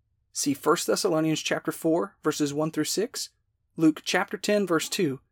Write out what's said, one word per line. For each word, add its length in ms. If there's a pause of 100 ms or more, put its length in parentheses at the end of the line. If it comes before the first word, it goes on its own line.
(320)
See 220
First 320
Thessalonians 560
chapter 280
four, 540
verses 300
one 160
through 140
six, 440 (480)
Luke 260
chapter 360
ten, 280
verse 220
two 320 (120)